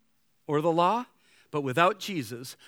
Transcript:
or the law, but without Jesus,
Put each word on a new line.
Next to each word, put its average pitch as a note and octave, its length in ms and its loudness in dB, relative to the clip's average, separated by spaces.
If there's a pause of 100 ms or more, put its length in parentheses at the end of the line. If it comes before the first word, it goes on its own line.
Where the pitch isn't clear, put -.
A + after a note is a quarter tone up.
(480)
or D3+ 140 0
the E3 100 2
law, F#3 360 2 (440)
but D3 100 -4
without E3 380 2
Jesus, B2+ 560 -8 (120)